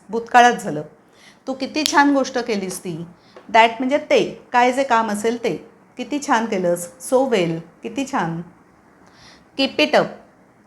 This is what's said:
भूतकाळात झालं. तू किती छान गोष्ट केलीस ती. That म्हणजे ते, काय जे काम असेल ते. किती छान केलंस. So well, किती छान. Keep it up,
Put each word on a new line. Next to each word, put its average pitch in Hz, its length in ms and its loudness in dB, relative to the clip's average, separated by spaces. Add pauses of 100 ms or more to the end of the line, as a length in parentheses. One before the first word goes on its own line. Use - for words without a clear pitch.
भूतकाळात 233 440 4
झालं. 160 280 -8 (680)
तू 262 60 -6
किती 269 380 -2
छान 285 220 6
गोष्ट 262 260 0
केलीस 196 400 -4
ती. 170 260 -8 (440)
That 226 180 8
म्हणजे 262 300 -2
ते, 302 560 -2
काय 247 180 4
जे 262 120 0
काम 226 280 0
असेल 226 320 -4
ते. - 260 -6 (280)
किती 285 300 -6
छान 226 180 2
केलंस. 175 420 -2 (240)
So 254 160 4
well, 170 320 -2 (240)
किती 233 280 -8
छान. 170 300 -4 (1200)
Keep 262 260 0
it 226 140 2
up, 165 80 0 (600)